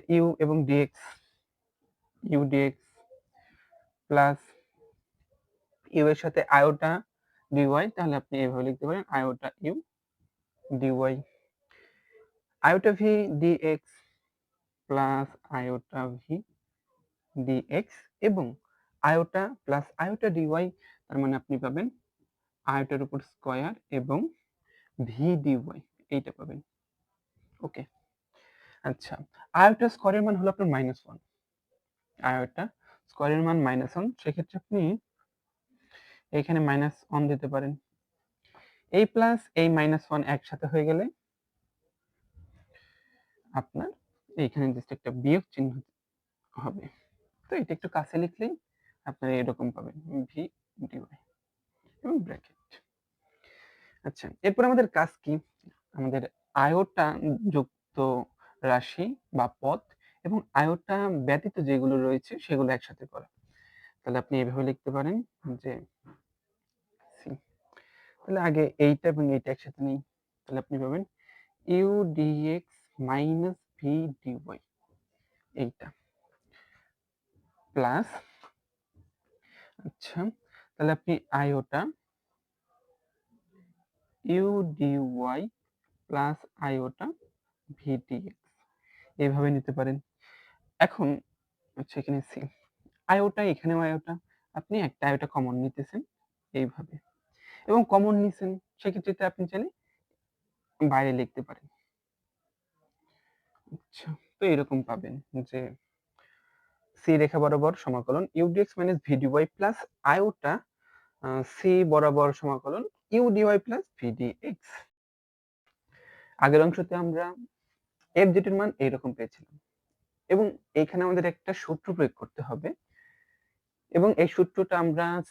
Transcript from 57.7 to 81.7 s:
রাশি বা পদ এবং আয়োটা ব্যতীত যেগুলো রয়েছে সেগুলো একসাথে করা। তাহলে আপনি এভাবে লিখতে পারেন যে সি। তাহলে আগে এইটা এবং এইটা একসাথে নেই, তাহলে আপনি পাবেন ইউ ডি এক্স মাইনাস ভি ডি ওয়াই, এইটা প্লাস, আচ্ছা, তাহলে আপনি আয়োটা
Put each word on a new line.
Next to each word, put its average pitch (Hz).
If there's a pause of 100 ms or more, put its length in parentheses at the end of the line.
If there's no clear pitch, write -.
রাশি 123 (300)
বা 123 (160)
পদ 147 (440)
এবং 202 (220)
আয়োটা 170 (300)
ব্যতীত 151 (120)
যেগুলো 135 (100)
রয়েছে 131 (120)
সেগুলো 135
একসাথে -
করা। - (760)
তাহলে 127
আপনি 139
এভাবে 127
লিখতে 135
পারেন 147 (480)
যে 127 (1500)
সি। - (920)
তাহলে 190
আগে 156 (220)
এইটা 147
এবং 151 (120)
এইটা 135
একসাথে -
নেই, 135 (440)
তাহলে 131
আপনি -
পাবেন 151 (720)
ইউ 196 (260)
ডি 151 (260)
এক্স - (340)
মাইনাস 160 (220)
ভি 143 (280)
ডি 131 (120)
ওয়াই, - (960)
এইটা 123 (1900)
প্লাস, 139 (1800)
আচ্ছা, - (540)
তাহলে 156
আপনি - (280)
আয়োটা 143 (2500)